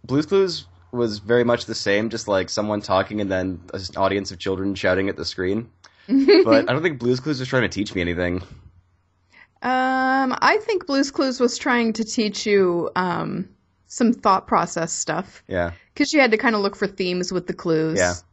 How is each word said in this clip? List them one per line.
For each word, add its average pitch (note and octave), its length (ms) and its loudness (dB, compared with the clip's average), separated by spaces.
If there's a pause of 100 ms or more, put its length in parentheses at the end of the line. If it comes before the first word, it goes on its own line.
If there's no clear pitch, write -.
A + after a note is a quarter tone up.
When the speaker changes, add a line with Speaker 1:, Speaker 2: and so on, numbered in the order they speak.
Speaker 1:
Blue's C#3+ 220 0
Clues G3 400 0 (260)
was A2+ 260 -2
very A#2 260 2
much A#2+ 220 0
the A2+ 80 -8
same, G#2 360 0
just, A2 180 -8
like, F#2+ 200 0
someone G#2+ 320 -2
talking G2+ 400 0
and G2 100 -4
then F#2 300 -2 (120)
an G2 80 -8 (160)
audience G2 340 0
of F#2 80 -14
children F#2+ 360 -4
shouting F#2+ 340 0
at - 80 -6
the C#2+ 80 -8
screen. G2 500 -4
Speaker 2:
<laughs> - 340 -20
Speaker 1:
But C#4 600 6
I A#2+ 40 2
don't D3 100 0
think D#3+ 160 -2
Blue's B2 220 0
Clues C#3 200 -4
was B2+ 80 -6
trying C3 140 2
to G2 60 0
teach - 260 -4
me F#2 60 -2
anything. F2 420 -2 (1200)
Speaker 2:
Um, C4 800 0
I F4+ 200 4
think G4+ 240 -2
Blue's C#4 240 2
Clues C4 300 0
was A#3+ 160 2
trying A#3+ 380 0
to A3+ 100 -2
teach G#3+ 420 -2
you, F#3 480 2
um, E3+ 540 -4 (380)
some - 260 0
thought F#3+ 340 2
process E3+ 460 -2
stuff. - 560 -8
Speaker 1:
Yeah. F2 240 -2 (240)
Speaker 2:
'Cause - 160 0
you D4+ 80 4
had B3+ 120 4
to A3 40 2
kinda A3 220 0
look G3 180 -2
for G3+ 100 -2
themes F3+ 460 -4
with F3 140 -4
the F3+ 80 -6
clues D#3+ 440 0
Speaker 1:
Yeah. F2+ 160 2 (180)